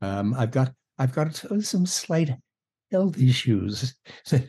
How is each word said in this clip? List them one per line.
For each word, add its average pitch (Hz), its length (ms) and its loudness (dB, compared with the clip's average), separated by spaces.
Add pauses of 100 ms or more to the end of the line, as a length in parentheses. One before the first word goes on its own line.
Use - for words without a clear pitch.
um, 101 340 -2
I've 117 160 0
got, 131 220 0 (260)
I've 131 140 0
got 156 220 -2
some 202 500 -2
slight 165 460 -2 (600)
health 185 260 0
issues 117 800 2 (160)
<laughs> - 180 -20
that 135 200 2